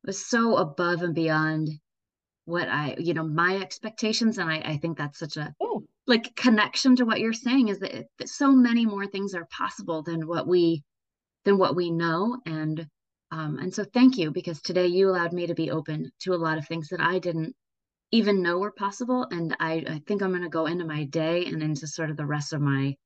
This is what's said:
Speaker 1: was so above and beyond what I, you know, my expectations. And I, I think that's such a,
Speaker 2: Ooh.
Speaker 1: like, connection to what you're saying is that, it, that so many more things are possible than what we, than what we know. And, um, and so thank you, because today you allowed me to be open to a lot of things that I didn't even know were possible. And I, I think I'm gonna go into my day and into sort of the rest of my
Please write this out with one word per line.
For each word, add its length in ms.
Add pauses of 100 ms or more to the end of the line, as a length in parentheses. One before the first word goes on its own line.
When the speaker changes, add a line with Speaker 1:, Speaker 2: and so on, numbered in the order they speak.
Speaker 1:
was 220
so 320
above 440
and 120
beyond 560 (760)
what 220
I, 300
you 160
know, 100
my 340
expectations. 800
And 120
I, 160
I 120
think 200
that's 220
such 180
a, 240
Speaker 2:
Ooh. 240 (220)
Speaker 1:
like, 280
connection 640
to 80
what 140
you're 140
saying 360
is 100
that, 140
it, 140 (120)
that 100
so 220
many 340
more 200
things 300
are 200
possible 460
than 260
what 200
we, 360 (640)
than 120
what 180
we 160
know. 540
And, 420 (440)
um, 280
and 140
so 100
thank 340
you, 140
because 300
today 260
you 220
allowed 240
me 140
to 80
be 160
open 400 (100)
to 120
a 20
lot 220
of 100
things 220
that 120
I 180
didn't 360 (560)
even 320
know 160
were 120
possible. 600
And 280
I, 280
I 180
think 160
I'm 100
gonna 180
go 180
into 180
my 200
day 400
and 180
into 240
sort 240
of 60
the 80
rest 280
of 80
my 340 (100)